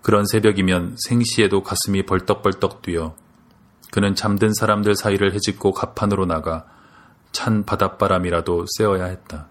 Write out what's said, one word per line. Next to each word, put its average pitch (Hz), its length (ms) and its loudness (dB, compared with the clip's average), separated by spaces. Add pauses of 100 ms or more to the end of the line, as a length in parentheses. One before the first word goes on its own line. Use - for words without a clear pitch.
그런 104 220 4
새벽이면 95 720 2
생시에도 110 640 2
가슴이 98 420 -2
벌떡벌떡 95 760 -2
뛰어 80 320 -4 (760)
그는 101 240 0
잠든 104 380 2
사람들 104 440 2
사이를 98 360 2
헤집고 101 400 0
갑판으로 101 540 -2
나가 80 400 -4 (680)
찬 107 320 0
바닷바람이라도 92 1040 0
쐬어야 98 380 0
했다. 78 440 -12